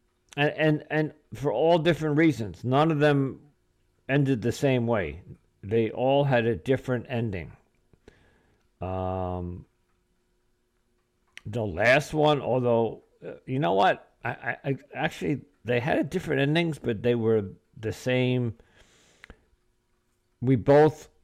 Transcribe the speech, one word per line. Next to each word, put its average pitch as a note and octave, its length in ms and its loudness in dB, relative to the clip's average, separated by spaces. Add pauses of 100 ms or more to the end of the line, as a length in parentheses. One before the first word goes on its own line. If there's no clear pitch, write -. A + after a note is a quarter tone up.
(380)
And, C#3+ 140 2
and, D3+ 400 0
and D#3 220 -2 (200)
for B2 180 -4
all D#3+ 280 2
different D3+ 380 0
reasons. A#2 460 0
None C#3 280 2
of D3 80 -2
them C#3+ 400 2 (680)
ended C3+ 360 0
the A#2 80 0
same B2+ 340 0
way. F2+ 360 -2 (420)
They A2 260 0
all C3+ 340 0
had B2 220 2
a A2+ 100 0
different C3 540 -2
ending. A2+ 420 -6 (1300)
Um, F#2 840 -6 (1800)
the G#2+ 180 -4
last A2 480 2
one, D3+ 300 2
although, A#2 580 0 (260)
uh, - 40 -12 (160)
you C3 100 -4
know E3 160 0
what? F#3+ 340 2 (160)
I, A#2+ 60 -6
I, B2 340 -8
I C#3 140 -2 (160)
actually, D#3 480 -6 (240)
they B2 140 0
had D#3+ 320 -2
different D3+ 320 -2
endings, D#3 340 0
but A2+ 240 -6
they A#2+ 140 2
were A2 300 2 (340)
the A2 120 -6
same. B2+ 600 0 (1900)
We B2+ 140 4
both, D3 540 4 (140)